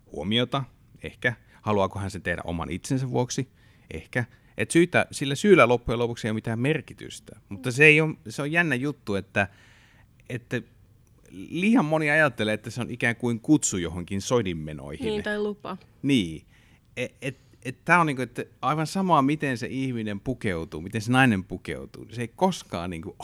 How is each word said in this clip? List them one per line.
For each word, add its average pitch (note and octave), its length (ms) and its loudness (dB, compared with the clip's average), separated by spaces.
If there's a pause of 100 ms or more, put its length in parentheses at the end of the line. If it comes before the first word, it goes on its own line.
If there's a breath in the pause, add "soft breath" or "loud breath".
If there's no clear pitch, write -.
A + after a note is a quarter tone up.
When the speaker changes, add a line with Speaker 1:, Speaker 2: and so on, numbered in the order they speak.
(120)
Speaker 1:
huomiota, A#2+ 520 -2 (380)
ehkä. A#2 320 -4 (280 soft breath)
Haluaako G2 360 0
hän G2 120 -6
sen F#2 120 -10
tehdä E2+ 220 -4
oman E2 260 -4
itsensä C3 400 -4
vuoksi, B2+ 380 -2 (460 soft breath)
ehkä. A2+ 300 -6 (320 soft breath)
Et - 140 -4
syytä, E3 400 4
sillä C#3 240 -4
syyllä D#3+ 340 8
loppujen A#2+ 300 2
lopuksi A#2+ 280 -4
ei A2 40 0
ole A2 40 -2
mitään A2+ 240 -4
merkitystä. - 760 -6 (120)
Mutta G2 220 -6
Speaker 2:
Hmm. A2+ 60 -4
Speaker 1:
se C#3+ 80 8
ei D#3 160 10
ole, D#3 140 0 (140)
se G#2+ 140 -8
on D3 100 -4
jännä E3 220 2
juttu, B2 400 -4
että, G2 340 -2 (800 loud breath)
että B2+ 340 -8 (680)
liian F3+ 540 2
moni D#3 260 0
ajattelee, C#3 440 2
että A2 160 -8
se A#2+ 100 -8
on A2+ 100 -6
ikään A#2+ 260 -2
kuin A#2+ 240 -2
kutsu D3 360 2
johonkin F2 440 -4
soidinmenoihin. D#2 840 -4
Speaker 2:
Niin, G#3+ 160 -4
tai G#3 160 -4
lupa. G#3 380 -6 (260)
Speaker 1:
Niin. F#2+ 400 0 (540 soft breath)
E-, B2 120 -6 (140)
et, C3+ 140 -8 (260)
et - 220 -12
tää F3 160 4
on, E3 60 4
niinku, C3 160 -2
että A#2+ 220 -8 (180)
aivan D3+ 240 -2
samaa, F3 360 4
miten C#3 360 2
se A#2 120 -6
ihminen A2+ 500 -4
pukeutuu, E2 600 -4
miten F#2+ 200 -6
se G#2+ 120 -2
nainen B2 320 4
pukeutuu, C2+ 600 -12
niin G2+ 100 -20
se A#2+ 80 -10
ei A2+ 60 -8
koskaan, G2 600 -4
niinku, E2+ 340 -10